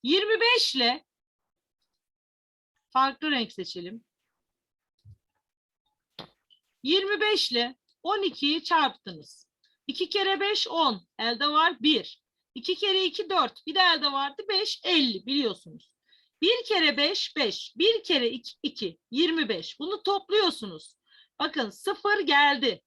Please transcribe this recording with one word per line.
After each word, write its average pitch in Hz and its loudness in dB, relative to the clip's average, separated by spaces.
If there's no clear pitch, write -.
Yirmi 415 2
beş 466 2
ile, - 0
farklı 269 2
renk 247 -2
seçelim. 180 -12
Yirmi 381 0
beş 415 0
ile 240 -2
on 392 -2
ikiyi 311 -2
çarptınız. 240 -4
İki - -4
kere 392 0
beş, 415 -2
on. 262 0
Elde 240 -2
var 311 2
bir. 269 0
İki 349 -4
kere 381 0
iki, 339 -4
dört. 311 -2
Bir 302 -8
de 370 0
elde 320 2
vardı 277 -6
beş, 403 -2
elli, 254 0
biliyorsunuz. 220 -4
Bir 466 2
kere 320 2
beş, 302 -2
beş. 247 -4
Bir 415 2
kere 247 0
iki, 240 -12
iki, 202 -8
yirmi 320 0
beş. 180 -6
Bunu 370 -6
topluyorsunuz. 381 -2
Bakın 285 -2
sıfır 403 -2
geldi. 285 2